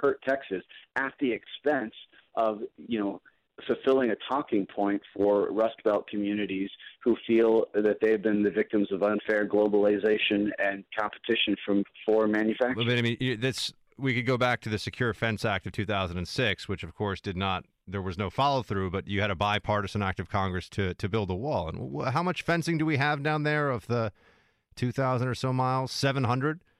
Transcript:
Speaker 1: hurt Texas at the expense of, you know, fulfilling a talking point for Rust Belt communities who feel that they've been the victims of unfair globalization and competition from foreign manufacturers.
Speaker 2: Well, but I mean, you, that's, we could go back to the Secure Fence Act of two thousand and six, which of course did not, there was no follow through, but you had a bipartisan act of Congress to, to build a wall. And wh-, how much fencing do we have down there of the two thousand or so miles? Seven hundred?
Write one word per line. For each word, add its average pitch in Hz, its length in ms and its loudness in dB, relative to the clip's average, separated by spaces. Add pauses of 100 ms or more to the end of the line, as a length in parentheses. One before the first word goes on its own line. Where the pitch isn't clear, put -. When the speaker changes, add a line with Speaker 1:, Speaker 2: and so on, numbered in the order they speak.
Speaker 1:
hurt 139 220 0
Texas 131 400 -4 (320)
at 131 240 -4
the 127 140 0
expense 127 600 -4 (420)
of, 110 240 0 (160)
you 110 240 -4
know, 101 200 -2 (460)
fulfilling 131 440 2
a 98 60 0 (120)
talking 120 380 0
point 101 360 -2 (140)
for 101 340 4
Rust 110 320 0
Belt 104 240 2
communities 101 640 -2 (320)
who 117 140 4 (100)
feel 113 480 6
that 104 260 2
they've 110 220 4
been 104 200 2
the 101 80 4
victims 104 420 0
of 92 100 0
unfair 104 460 2
globalization 104 1080 4
and 98 260 -2 (120)
competition 107 680 -2
from 101 180 0 (220)
foreign 110 260 4
manufacturers. 110 460 0
Speaker 2:
Well, 117 100 -2
but 120 120 2
I 117 40 2
mean, 117 160 0
you, 127 180 -2
that's, 123 360 -4 (260)
we 131 160 -2
could 120 120 -2
go 127 100 2
back 123 240 2
to - 80 -8
the 107 100 -2
Secure 110 360 -2
Fence 113 300 -2
Act 101 220 -2
of 92 60 -8
two 101 140 -4
thousand 95 320 -2
and 87 100 -6
six, 110 400 -2
which 98 140 -6
of 82 120 -14
course 101 240 -4
did 98 160 -8
not, 92 300 -2 (240)
there 95 140 -6
was 90 160 -6
no 101 100 -2
follow 135 340 0
through, 95 280 -4
but 80 180 -6
you 98 140 0
had 104 80 0
a 95 40 -2
bipartisan 104 680 -2
act 95 180 -4
of 90 80 -8
Congress 95 400 -2
to, 95 240 -4
to - 160 -6
build 101 220 -2
a 92 40 -2
wall. 101 360 -4
And 127 240 -10
wh-, 131 180 -4
how 160 100 0
much 180 200 -4
fencing 170 340 0
do 156 80 0
we 156 140 0
have 143 240 0
down 151 220 0
there 147 260 0
of 120 160 -4
the 117 260 0 (640)
two 123 180 -2
thousand 127 360 0
or 120 60 -2
so 131 160 -2
miles? 127 420 0
Seven 135 320 0
hundred? 135 360 0 (200)